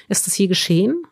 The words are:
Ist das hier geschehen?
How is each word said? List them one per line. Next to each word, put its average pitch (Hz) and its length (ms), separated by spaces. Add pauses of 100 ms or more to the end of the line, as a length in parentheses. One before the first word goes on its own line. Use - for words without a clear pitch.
Ist - 180
das - 80
hier 196 140
geschehen? 190 640